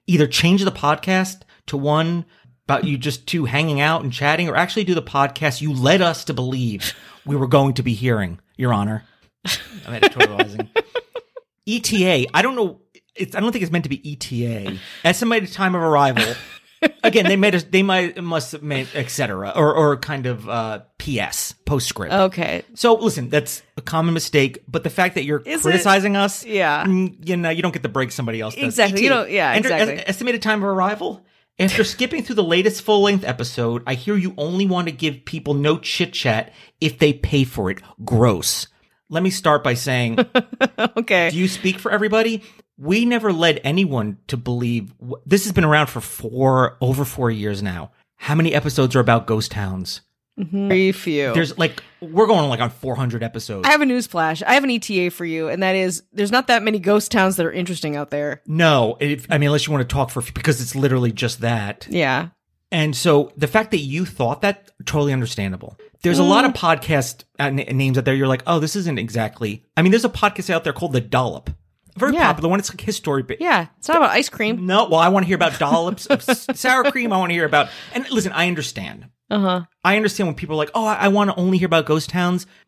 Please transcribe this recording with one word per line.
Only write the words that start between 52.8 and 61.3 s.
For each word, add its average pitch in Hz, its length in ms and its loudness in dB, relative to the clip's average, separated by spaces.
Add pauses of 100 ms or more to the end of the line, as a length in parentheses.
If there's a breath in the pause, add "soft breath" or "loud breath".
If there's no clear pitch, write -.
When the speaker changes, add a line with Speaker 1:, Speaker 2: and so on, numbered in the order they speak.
Speaker 1:
hundred 120 280 -4
episodes. 113 460 -6
Speaker 2:
I 285 40 6
have 302 80 4
a 294 60 4
news 247 200 0
flash. 160 360 -2
I 240 120 2
have 277 100 4
an 269 60 0
E 233 80 0
T 185 280 -2
A 175 40 0
for - 140 -10
you, 160 240 -4
and 175 140 -2
that 190 140 2
is 185 260 -2 (100)
there's 202 200 -2
not 247 160 2
that 240 140 4
many 214 160 0
ghost 202 340 2
towns 190 240 2
that 170 100 0
are - 60 -4
interesting 175 440 -6
out 143 140 -8
there. 147 360 -4
Speaker 1:
No. 151 540 4
If, 143 300 -4
I 160 80 2
mean, 147 100 2
unless 147 180 2
you 151 60 -2
wanna 135 120 0
talk 127 260 -2
for, 120 120 -6
because 127 380 -2
it's 123 140 -8
literally 127 380 2
just 117 300 -6